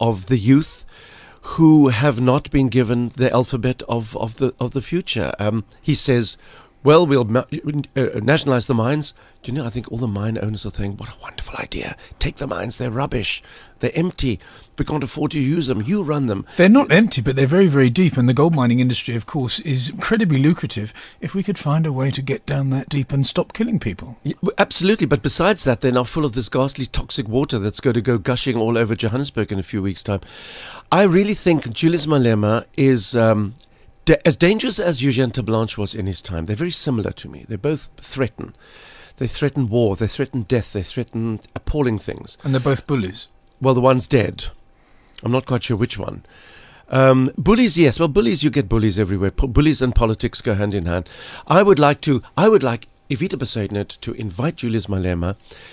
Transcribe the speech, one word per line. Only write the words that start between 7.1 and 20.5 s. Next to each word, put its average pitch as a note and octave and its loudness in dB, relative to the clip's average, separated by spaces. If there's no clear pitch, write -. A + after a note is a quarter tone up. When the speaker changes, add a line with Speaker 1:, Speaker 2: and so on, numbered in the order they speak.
Speaker 1:
ma-, A2+ 0
uh, A#2+ 0
nationalize C3+ 0
the C3 0
mines." C3+ -2
Do - -10
you C3 -4
know, B2+ -6
I A2+ -8
think A#2 -10
all A#2 -6
the B2 -4
mine G#2+ -4
owners G#2+ -6
are G2 -8
saying, G2+ -6
"What A2 -14
a - -18
wonderful - -12
idea. - -8
Take - -2
the C#3 -8
mines, G#2+ -6
they're B2 -6
rubbish. B2 -4
They're B2 -2
empty. C#3 -2
We D3 -2
can't D3+ -4
afford C#3+ -4
to D#3 -2
use C#3+ 0
them. A#2 -2
You F3+ -2
run D3 -2
them." G2 -4
Speaker 2:
They're F3+ 6
not B3 6
empty, F#3+ 4
but C3 0
they're C3+ 4
very, F#3 6
very C#3 6
deep. F3+ 2
And B2 4
the B2+ 4
gold D#3+ 4
mining B2 2
industry, B2 -2
of A2+ -8
course, B2 -4
is B2+ -2
incredibly G3+ 0
lucrative. C3+ 0